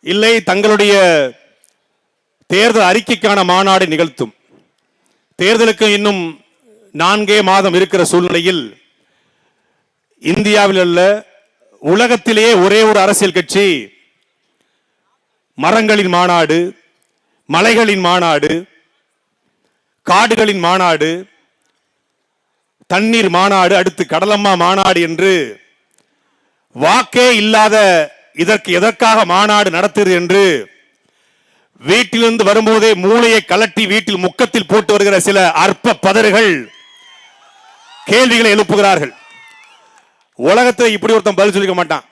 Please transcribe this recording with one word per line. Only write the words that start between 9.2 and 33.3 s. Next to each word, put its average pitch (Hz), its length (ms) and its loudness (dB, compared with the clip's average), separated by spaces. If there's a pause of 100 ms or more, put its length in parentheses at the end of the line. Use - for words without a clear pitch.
இந்தியாவில் 202 600 0
அல்ல, 180 460 0 (520)
உலகத்திலேயே 226 760 0
ஒரே 196 280 2
ஒரு 214 180 2
அரசியல் 196 320 0
கட்சி 185 340 -2 (1900)
மரங்களின் 208 540 0
மாநாடு, 175 500 0 (880)
மலைகளின் 208 540 0
மாநாடு, 170 680 -2 (1400)
காடுகளின் 214 560 0
மாநாடு, 175 720 -2 (1600)
தண்ணீர் 214 420 0
மாநாடு, 185 480 2
அடுத்து 180 320 -2
கடலம்மா 202 480 -2
மாநாடு 185 440 0
என்று 165 600 -4 (1200)
வாக்கே 247 500 0
இல்லாத 214 460 2 (580)
இதற்கு 185 380 -2
எதற்காக 220 520 0
மாநாடு 202 460 0
நடத்துது 190 420 -2
என்று 175 580 -2 (1120)
வீட்டிலிருந்து 226 640 0
வரும்போதே 220 500 2
மூளையை 220 540 2